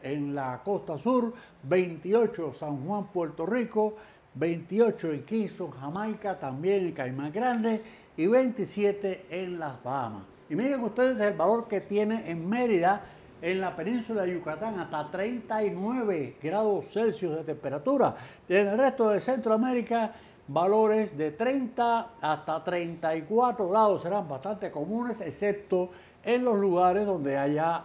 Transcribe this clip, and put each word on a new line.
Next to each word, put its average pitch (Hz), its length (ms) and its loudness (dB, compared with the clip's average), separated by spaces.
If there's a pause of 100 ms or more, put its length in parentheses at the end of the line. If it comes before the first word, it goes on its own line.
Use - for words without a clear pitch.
en 143 340 -4
la 131 300 -4
costa 175 320 -4
sur, 233 340 2 (320)
veintiocho 180 880 0
San 143 340 -6
Juan, 196 200 -4
Puerto 165 400 -4
Rico, 214 480 0 (400)
veintiocho 170 800 0
en 135 100 -4
Kingston, 190 480 -4
Jamaica, 185 680 -6
también 175 500 0
en 160 40 -4
Caimán 139 400 -6
Grande, 226 500 0 (360)
y 160 100 2
veintisiete 202 1000 0
en 180 300 -6
las 143 220 -8
Bahamas. 120 420 -6 (260)
Y 196 60 -4
miren 254 280 0
ustedes 247 380 2
el 202 160 2
valor 220 320 2
que 196 120 -2
tiene 214 480 -2
en 170 200 -4
Mérida, 208 520 2 (400)
en 185 200 -2
la 185 120 -4
península 220 500 -2
de 180 100 0
Yucatán, 175 460 -4
hasta 151 320 -6
treinta 220 520 -2
y 202 60 2
nueve 190 720 -2
grados 196 460 0
Celsius 196 500 -2
de 160 80 -6
temperatura. 151 720 0 (320)
En 202 180 6
el 202 100 0
resto 254 340 4
de 196 100 2
Centroamérica, 233 920 0 (380)
valores 214 640 4
de 156 180 0
treinta 233 840 0
hasta 156 440 -2
treinta 170 520 -2
y 160 60 -4
cuatro 220 480 2
grados 202 320 6
serán 185 260 -2
bastante 185 440 -6
comunes, 220 500 -4
excepto 185 720 0 (320)
en 247 200 2
los 233 140 4
lugares 185 480 4
donde 143 320 0
haya 147 480 2